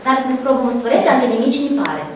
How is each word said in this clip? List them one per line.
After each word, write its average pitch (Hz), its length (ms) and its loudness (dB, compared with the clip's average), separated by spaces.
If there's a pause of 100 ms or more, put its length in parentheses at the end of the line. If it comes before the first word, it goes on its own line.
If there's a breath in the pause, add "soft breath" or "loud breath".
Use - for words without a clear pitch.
Зараз 262 220 2
ми 262 80 -2
спробуємо 247 380 0
створити 240 380 2
антонімічні 254 600 0
пари. - 320 -2 (140)